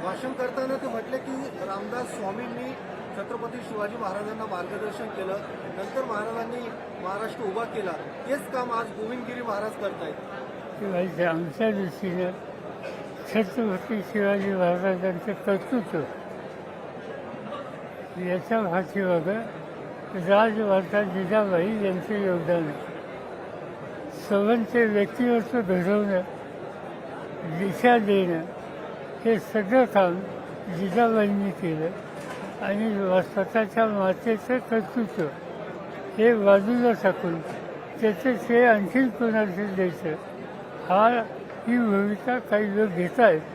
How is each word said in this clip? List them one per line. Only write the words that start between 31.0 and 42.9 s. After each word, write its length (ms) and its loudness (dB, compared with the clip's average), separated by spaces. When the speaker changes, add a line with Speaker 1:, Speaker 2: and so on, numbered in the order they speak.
Speaker 2:
केलं 380 -2
आणि 440 0
वा-, 120 6
स्वतःच्या 640 2
मातेचं 720 0
कर्तृत्व 640 0
हे 180 8
बाजूला 560 6
टाकून 480 2
त्याचं 320 2
श्रेय 200 8
आणखीन 440 6
कोणाला 680 0
द्यायचं, 360 0
हा, 340 6
ही 100 4
भूमिका 640 2
काही 380 2
लोक 120 4
घेत 300 0